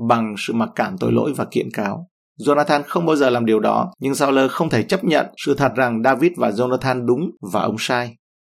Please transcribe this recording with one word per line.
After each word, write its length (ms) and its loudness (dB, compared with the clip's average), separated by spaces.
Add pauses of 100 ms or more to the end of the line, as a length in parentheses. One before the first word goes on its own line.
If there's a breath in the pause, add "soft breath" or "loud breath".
bằng 280 0
sự 160 -6
mặc 220 0
cảm 220 -4
tội 140 -2
lỗi 240 2
và 160 -4
kiện 220 -4
cáo. 340 -6 (320)
Jonathan 460 2
không 200 -2
bao 100 2
giờ 140 4
làm 160 0
điều 140 4
đó, 400 0
nhưng 160 -2
Saul 340 2
không 200 -2
thể 140 2
chấp 200 -2
nhận 220 2 (200)
sự 80 2
thật 220 2
rằng 280 0
David 340 4
và 120 2
Jonathan 560 -2
đúng 160 2 (320)
và 80 0
ông 180 -2
sai. 360 -4 (380)